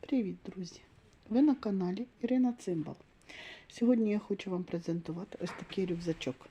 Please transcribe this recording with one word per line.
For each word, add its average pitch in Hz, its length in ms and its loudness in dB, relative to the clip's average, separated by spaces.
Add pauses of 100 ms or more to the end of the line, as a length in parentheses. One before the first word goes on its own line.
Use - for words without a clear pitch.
Привіт, 202 280 0 (100)
друзі! 190 340 -10 (480)
Ви 233 140 4
на 294 120 8
каналі 196 520 0 (140)
Ірина 254 320 4
Цимбал. 170 440 -4 (720)
Сьогодні 233 420 4
я 208 80 4
хочу 196 320 -4
вам 180 140 0
презентувати 170 760 -4
ось 175 80 -4
такий - 360 -4
рюкзачок. 170 640 -4